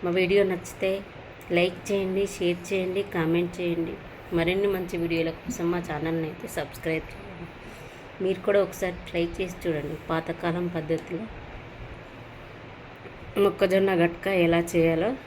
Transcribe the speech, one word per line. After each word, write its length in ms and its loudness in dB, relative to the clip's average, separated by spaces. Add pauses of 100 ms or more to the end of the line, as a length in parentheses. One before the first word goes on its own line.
మా 160 0
వీడియో 220 6 (100)
నచ్చితే 400 -2 (640)
లైక్ 200 4 (120)
చేయండి, 340 2 (120)
షేర్ 340 2
చేయండి, 320 0 (140)
కామెంట్ 440 2
చేయండి. 340 0 (440)
మరిన్ని 380 4
మంచి 280 -4
వీడియోల 280 2 (120)
కోసం 300 -4
మా 60 0 (100)
ఛానల్ని 400 0
అయితే 180 -10 (100)
సబ్స్క్రైబ్ 560 -4
చేయండి. 340 -12 (760)
మీరు 240 2
కూడా 180 6
ఒకసారి 320 -4 (120)
ట్రై 140 0 (140)
చేసి 260 -4
చూడండి. 320 -2 (140)
పాతకాలం 680 -2
పద్ధతిలో 480 -2 (2250)
మొక్కజొన్న 480 6 (100)
గట్క 260 2 (180)
ఎలా 140 6 (120)
చేయాలో 380 4 (180)